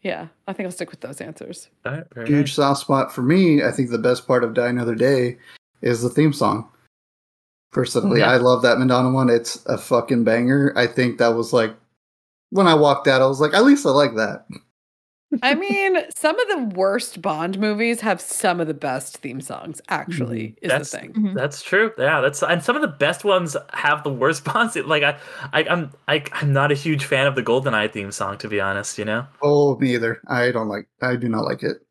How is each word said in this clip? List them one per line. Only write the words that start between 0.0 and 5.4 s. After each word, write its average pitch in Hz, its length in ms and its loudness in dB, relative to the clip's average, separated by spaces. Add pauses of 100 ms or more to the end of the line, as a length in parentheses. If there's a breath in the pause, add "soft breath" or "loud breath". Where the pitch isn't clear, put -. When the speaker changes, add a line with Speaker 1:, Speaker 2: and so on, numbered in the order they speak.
Speaker 1:
yeah, 170 260 -6 (180)
I 196 60 -10
think 190 140 -8
I'll 180 60 -8
stick 170 180 -10
with - 100 -20
those 135 200 -14
answers. - 480 -16 (180)
Speaker 2:
All 123 60 -6
right, 160 120 -10 (100)
very 117 140 -10
Speaker 3:
Huge 147 200 2
Speaker 2:
nice. 139 60 -8
Speaker 3:
soft 139 280 2
spot 135 320 0
for 131 80 -6
me. 160 420 4
I 120 80 2
think 123 180 -2
the 117 80 -2
best 123 280 0
part 123 180 2
of 113 100 -4
Die 120 140 2
Another 120 260 -2
Day 123 440 2 (440 loud breath)